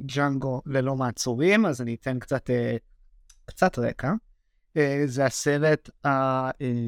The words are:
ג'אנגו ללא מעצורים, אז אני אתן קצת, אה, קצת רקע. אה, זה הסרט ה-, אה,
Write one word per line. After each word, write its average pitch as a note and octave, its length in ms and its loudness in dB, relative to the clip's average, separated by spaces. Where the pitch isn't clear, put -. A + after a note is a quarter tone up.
ג'אנגו C3+ 600 -2
ללא C3+ 300 0
מעצורים, C3 720 2
אז C3 160 -2
אני A#2 140 -4
אתן B2+ 240 -4
קצת, B2+ 300 -4
אה, A#2+ 280 0
קצת - 340 0
רקע. A#2+ 340 -2
אה, C#3+ 280 2
זה C3+ 200 0
הסרט D3 640 2
ה-, C3 440 2
אה, A#2+ 260 -2